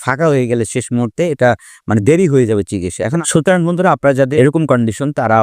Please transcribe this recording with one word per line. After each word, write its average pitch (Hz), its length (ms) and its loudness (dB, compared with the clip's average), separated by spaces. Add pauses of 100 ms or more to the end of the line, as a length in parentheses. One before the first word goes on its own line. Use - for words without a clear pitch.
ফাঁকা 135 280 -2
হয়ে 127 180 0
গেলে 117 140 -2
শেষ 120 280 -6
মুহূর্তে 120 300 -2 (120)
এটা 123 140 2 (400)
মানে 107 120 2
দেরি 165 320 2
হয়ে 127 140 4
যাবে 107 240 0
চিকিৎসা। 92 380 -6
এখন 165 120 -2 (120)
সুতরাং 170 340 2
বন্ধুরা, 175 260 0
আপনারা 143 220 0
যাদের 131 280 0
এরকম 151 240 2
কন্ডিশন, 127 460 0
তারা 113 300 0